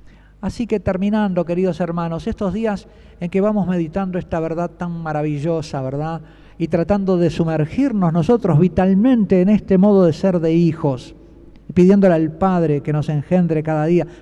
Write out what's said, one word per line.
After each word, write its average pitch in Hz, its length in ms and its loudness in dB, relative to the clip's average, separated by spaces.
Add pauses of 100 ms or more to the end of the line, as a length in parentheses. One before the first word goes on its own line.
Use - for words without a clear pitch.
(420)
Así 202 260 -6
que 214 120 -2
terminando, 196 680 -2
queridos 175 340 -2
hermanos, 170 480 -6
estos 208 260 -4
días 214 340 -6 (320)
en 175 100 -8
que 190 120 0
vamos 208 260 0
meditando 180 520 -4
esta 165 200 -6
verdad 165 300 -4
tan 175 220 -10
maravillosa, 151 920 -4
¿verdad? 151 400 -6 (360)
Y 165 100 -4
tratando 185 500 0
de 170 120 2
sumergirnos 165 840 0
nosotros 170 460 2
vitalmente 190 840 4
en 185 80 2
este 196 280 2
modo 196 280 6
de 156 80 2
ser 180 260 0
de 160 140 0
hijos, 156 600 0 (580)
pidiéndole 190 400 6
al 160 180 0
Padre 160 500 0
que 151 100 -6
nos 147 160 -2
engendre 160 560 0
cada 156 220 -2
día, 165 200 2 (160)